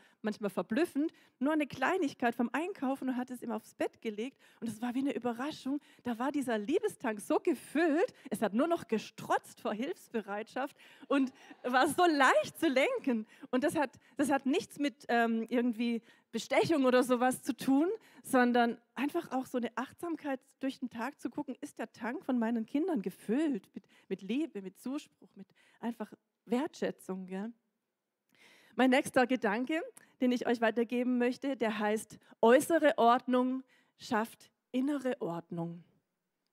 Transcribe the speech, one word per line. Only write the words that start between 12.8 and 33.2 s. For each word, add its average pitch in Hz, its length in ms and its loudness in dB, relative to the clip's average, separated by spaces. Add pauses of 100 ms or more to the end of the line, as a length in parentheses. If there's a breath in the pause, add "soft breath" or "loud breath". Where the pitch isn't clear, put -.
Und 247 120 0
das 311 120 2
hat, 285 240 -2 (160 soft breath)
das 269 160 0
hat 269 160 0
nichts 311 320 -2
mit, 285 300 -4
ähm, 226 400 2
irgendwie 233 520 0 (300 soft breath)
Bestechung 277 540 2
oder 254 180 6
sowas 254 380 2
zu - 160 -4
tun, 277 320 2 (320 loud breath)
sondern 240 560 4 (160)
einfach 294 380 -4
auch 254 160 -4
so 262 100 -6
eine 233 180 -6
Achtsamkeit 294 640 -8 (200)
durch 269 180 -6
den 247 140 -10
Tag 233 280 -10
zu 262 120 -8
gucken, 277 280 -8
ist - 200 -14
der 226 120 -8
Tank 247 320 -8
von 254 140 -2
meinen 226 300 -2
Kindern 302 340 -2
gefüllt 226 720 -4
mit, - 140 -18 (200 soft breath)
mit 190 140 -8
Liebe, 226 400 -4
mit 185 160 -14
Zuspruch, - 560 -10
mit 196 140 -20 (320 soft breath)
einfach 226 340 -8 (320)
Wertschätzung, 190 800 -4
gell? 190 260 -8 (1200 soft breath)
Mein 254 160 4
nächster 262 340 2
Gedanke, 247 560 -2 (400 loud breath)
den 254 100 4
ich 247 140 -2
euch 240 160 0
weitergeben 233 560 0
möchte, 247 400 -2
der 214 220 -2
heißt, 214 400 -4 (220 loud breath)
äußere 294 580 6
Ordnung 254 640 2 (340 soft breath)